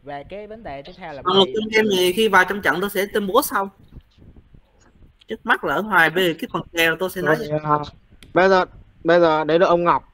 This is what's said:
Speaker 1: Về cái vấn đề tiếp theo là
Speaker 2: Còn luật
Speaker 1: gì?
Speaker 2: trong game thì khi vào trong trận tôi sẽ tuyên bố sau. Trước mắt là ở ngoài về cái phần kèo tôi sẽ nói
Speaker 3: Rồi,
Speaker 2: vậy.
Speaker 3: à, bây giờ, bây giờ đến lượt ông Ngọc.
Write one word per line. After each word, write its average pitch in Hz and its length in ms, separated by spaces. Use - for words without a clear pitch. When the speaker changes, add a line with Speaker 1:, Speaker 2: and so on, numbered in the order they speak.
Speaker 1:
Về 143 260
cái 202 180
vấn 220 160
đề 143 180
tiếp 180 160
theo 175 160
là 135 80
Speaker 2:
Còn 180 140
luật 196 120
Speaker 1:
gì? - 80
Speaker 2:
trong 220 160
game 220 160
thì 180 160
khi 220 140
vào 185 180
trong 196 160
trận 170 200
tôi 202 80
sẽ 196 240
tuyên 208 140
bố 214 140
sau. 202 280
Trước - 180
mắt 240 180
là 151 120
ở 165 60
ngoài 180 280
về 170 300
cái - 140
phần 170 80
kèo 165 260
tôi 185 100
sẽ 185 120
nói 160 140
Speaker 3:
Rồi, 156 140
Speaker 2:
vậy. 151 140
Speaker 3:
à, 151 140
bây 185 160
giờ, 185 160
bây 170 160
giờ 156 240
đến 156 180
lượt 190 60
ông 175 160
Ngọc. 156 200